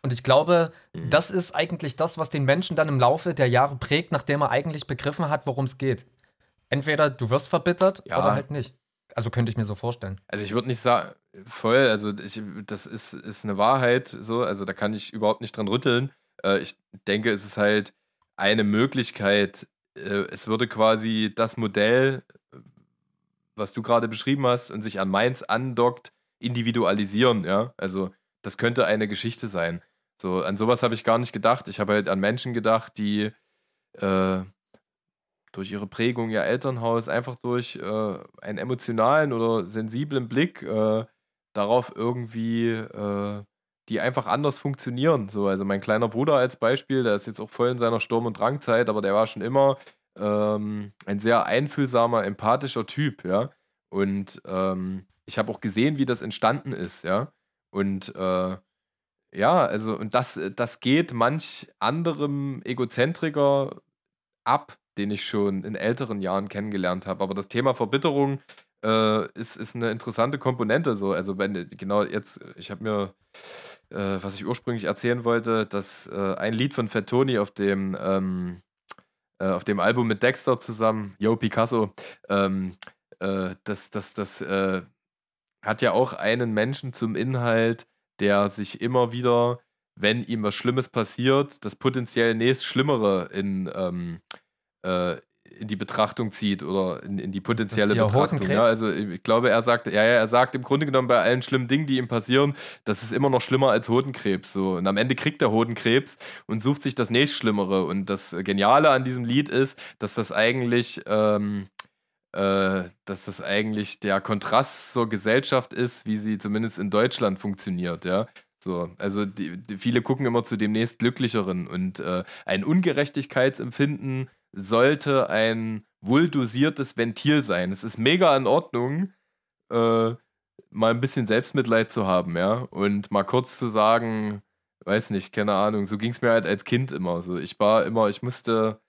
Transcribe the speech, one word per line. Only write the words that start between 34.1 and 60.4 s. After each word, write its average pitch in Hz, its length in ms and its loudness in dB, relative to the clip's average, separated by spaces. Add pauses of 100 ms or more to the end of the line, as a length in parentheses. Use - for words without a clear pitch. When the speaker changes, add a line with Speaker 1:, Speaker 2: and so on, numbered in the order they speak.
Speaker 2:
durch 98 200 -10
ihre 104 160 -8
Prägung, 117 420 -2
ihr 107 140 0
Elternhaus, 117 640 -2
einfach 123 300 -4
durch, 123 380 -4
äh, 104 420 -4 (220)
einen 107 160 -8
emotionalen 127 760 0
oder 113 340 0
sensiblen 117 600 -4
Blick, 135 340 -2
äh, 110 440 0 (480)
darauf 110 420 2
irgendwie, 117 760 -2
äh, 104 760 -6 (460)
die 110 100 -2
einfach 127 280 -2
anders 139 320 0
funktionieren. 131 720 0
So, 101 180 0
also 95 180 0
mein 98 160 -2
kleiner 113 260 2
Bruder 135 280 2
als 127 220 2
Beispiel, 131 460 0
der 107 120 4
ist 101 100 -4
jetzt 110 160 -10
auch 107 80 -10
voll 120 200 0
in 127 100 -2
seiner 117 200 2
Sturm- 117 280 0
und 110 100 -6
Drangzeit, 120 520 2
aber 107 120 0
der 98 140 2
war 110 100 4
schon 110 160 -10
immer, 135 360 2 (400)
ähm, 104 760 -2 (140)
ein 101 140 -4
sehr 113 260 4
einfühlsamer, 120 800 0
empathischer 117 600 -2
Typ, - 400 -4
ja. 101 260 0 (380)
Und, 98 560 -4
ähm, 92 640 -4 (180)
ich - 140 -6
hab 107 100 0
auch 107 120 -8
gesehen, 120 360 0
wie 135 80 0
das 123 160 -2
entstanden 117 520 -2
ist, - 300 -8
ja. 101 280 -2 (400)
Und, 98 440 -4
äh, 92 420 -2 (760)
ja, 143 300 4
also, 110 320 -2
und 107 180 -8
das, 127 240 0 (160)